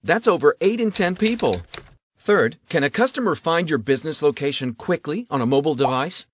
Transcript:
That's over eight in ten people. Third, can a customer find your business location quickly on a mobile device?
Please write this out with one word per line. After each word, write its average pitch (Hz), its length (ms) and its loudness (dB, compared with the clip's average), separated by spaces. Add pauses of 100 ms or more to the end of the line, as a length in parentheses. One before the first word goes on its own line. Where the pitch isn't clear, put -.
That's 226 260 0
over 156 340 4
eight 208 180 2
in 220 120 0
ten 185 240 0
people. 196 460 0 (560)
Third, 139 400 0 (120)
can 151 140 0
a 143 60 2
customer 226 460 0
find 170 340 0
your 151 100 0
business 139 420 -2
location 143 540 -2
quickly 180 540 -4
on 135 120 -2
a 117 60 0
mobile 143 280 2
device? 131 580 -2